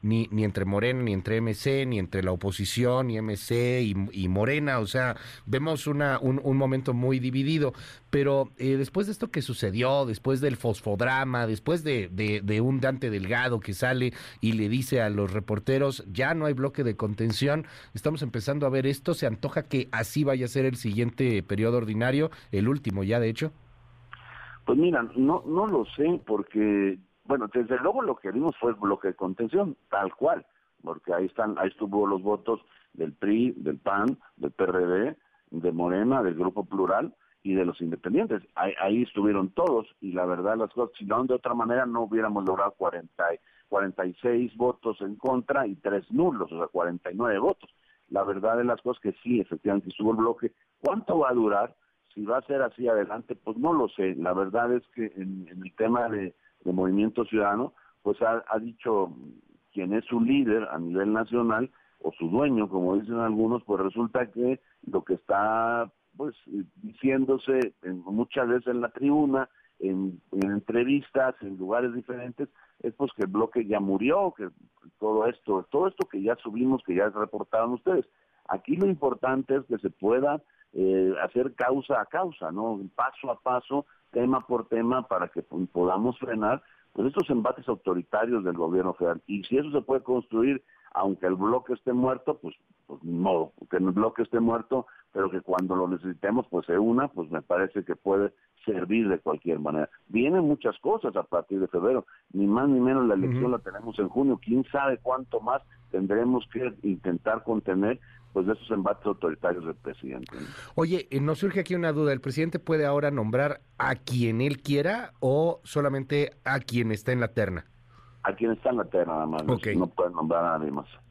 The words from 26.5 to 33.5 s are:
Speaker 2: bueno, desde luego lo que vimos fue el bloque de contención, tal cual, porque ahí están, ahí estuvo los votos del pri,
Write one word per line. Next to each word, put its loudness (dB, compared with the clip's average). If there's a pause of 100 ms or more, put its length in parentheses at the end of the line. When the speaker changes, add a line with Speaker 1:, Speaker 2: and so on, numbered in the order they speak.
Speaker 2:
bueno, 0
desde 0
luego 0
lo -2
que -8
vimos 0
fue 0
el -4
bloque 0
de -2
contención, -2 (140)
tal 0
cual, 0 (360)
porque -6
ahí 0
están, -2
ahí 0
estuvo 0
los 0
votos -2 (340)
del -6
pri, 2